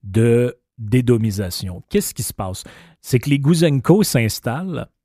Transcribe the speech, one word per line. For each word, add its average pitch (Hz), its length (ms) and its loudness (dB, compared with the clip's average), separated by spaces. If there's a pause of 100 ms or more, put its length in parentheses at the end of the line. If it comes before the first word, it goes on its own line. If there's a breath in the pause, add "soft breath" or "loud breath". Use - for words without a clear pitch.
de 117 540 2 (200)
dédomisation. 104 1080 0
Qu'est-ce - 260 -2
qui - 100 -8
se - 100 -8
passe ? 95 320 -8 (340 loud breath)
C'est - 180 -2
que 131 120 -2
les 143 100 2
Gouzenko 160 640 4
s'installent 127 840 -2 (160)